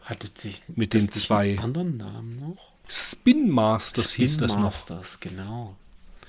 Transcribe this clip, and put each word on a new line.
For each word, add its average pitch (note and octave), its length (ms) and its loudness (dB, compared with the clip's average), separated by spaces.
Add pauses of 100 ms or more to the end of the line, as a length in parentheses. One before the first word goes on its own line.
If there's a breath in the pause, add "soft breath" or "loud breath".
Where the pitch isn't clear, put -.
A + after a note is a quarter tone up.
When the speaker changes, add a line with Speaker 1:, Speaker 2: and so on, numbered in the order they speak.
Speaker 1:
Hatte - 340 -12
sich - 260 -12 (140)
Speaker 2:
mit G#2+ 180 0
Speaker 1:
das G#2+ 120 6
Speaker 2:
den G2 80 -4
Speaker 1:
nicht - 140 0
Speaker 2:
zwei G#2 220 2
Speaker 1:
einen G2 100 0
anderen C#3+ 380 -4
Namen A2+ 420 -12
noch? D#3+ 340 -12 (140)
Speaker 2:
Spin - 640 4
Masters A2 640 2
Speaker 1:
Spin B2 140 2
Speaker 2:
hieß D3+ 120 2
das A#2 180 0
noch. G#2 100 2
Speaker 1:
Masters, - 540 -8
genau. G2 560 -10 (540 soft breath)